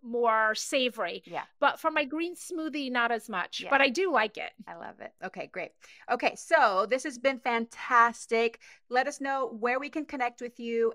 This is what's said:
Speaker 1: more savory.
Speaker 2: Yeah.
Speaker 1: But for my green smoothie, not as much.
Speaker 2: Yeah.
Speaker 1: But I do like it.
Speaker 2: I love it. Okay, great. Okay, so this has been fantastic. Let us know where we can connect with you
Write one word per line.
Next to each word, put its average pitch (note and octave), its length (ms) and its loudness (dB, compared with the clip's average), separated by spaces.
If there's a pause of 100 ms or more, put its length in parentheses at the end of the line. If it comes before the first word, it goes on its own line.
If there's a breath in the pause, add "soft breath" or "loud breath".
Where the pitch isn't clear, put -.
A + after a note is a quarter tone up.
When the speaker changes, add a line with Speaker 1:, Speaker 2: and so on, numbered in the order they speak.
Speaker 1:
more A3+ 540 2
savory. A3 720 -2
Speaker 2:
Yeah. E3 160 -8 (160)
Speaker 1:
But - 220 2
for D#4+ 100 0
my D#4 140 0
green E4 320 -6
smoothie, D4+ 540 -6
not A#3+ 200 0
as A3+ 180 -2
much. F#3 320 -6
Speaker 2:
Yeah. C#4 100 -10
Speaker 1:
But C#4 100 6
I C#4 80 6
do F4 240 0
like A3 240 2
it. - 160 -10 (160)
Speaker 2:
I E3+ 80 -14
love - 240 -14
it. - 120 -14 (120)
Okay, F3+ 280 -10
great. F3 200 -8 (380 loud breath)
Okay, A#3+ 260 0
so A3 520 4
this B3+ 140 0
has C4 160 -8
been C4 220 0
fantastic. A#3 1200 2 (300 loud breath)
Let B3+ 180 2
us C#4+ 120 -8
know C4+ 380 -2
where A#3+ 220 0
we C#4+ 100 -8
can D4+ 140 -6
connect B3 360 -4
with A#3+ 200 -10
you A#3 340 0